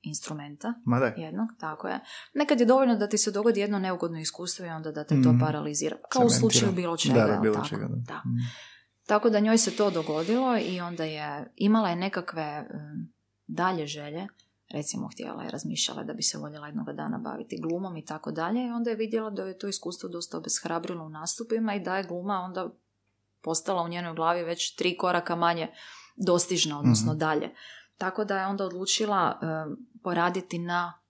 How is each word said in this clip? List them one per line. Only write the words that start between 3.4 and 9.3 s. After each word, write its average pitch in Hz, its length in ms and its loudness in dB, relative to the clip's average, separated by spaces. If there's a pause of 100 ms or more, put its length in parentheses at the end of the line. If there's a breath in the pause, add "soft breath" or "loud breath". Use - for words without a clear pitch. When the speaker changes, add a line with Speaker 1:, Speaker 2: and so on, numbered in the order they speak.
Speaker 1:
jedno 208 200 0
neugodno 170 400 -2
iskustvo 175 460 -4
i 170 40 -10
onda 156 220 -8
da 151 120 -6
te 143 180 4
to 127 80 8
Speaker 2:
Mhm. 120 100 8
Speaker 1:
paralizira. 151 560 0 (140)
Kao 254 120 4
u 240 80 8
Speaker 2:
Cementira. - 100 10
Speaker 1:
slučaju 220 320 4
bilo 175 260 -2
čega, - 180 2
Speaker 2:
Da, 113 100 8
da, 104 80 4
Speaker 1:
jel 104 80 0
Speaker 2:
bilo 107 140 4
Speaker 1:
tako? 107 120 -2
Speaker 2:
čega, 104 200 -4
da. 120 100 -4
Speaker 1:
Da. 120 200 -8
Speaker 2:
Mhm. 123 200 -4 (680 loud breath)
Speaker 1:
Tako 208 240 4
da 208 100 4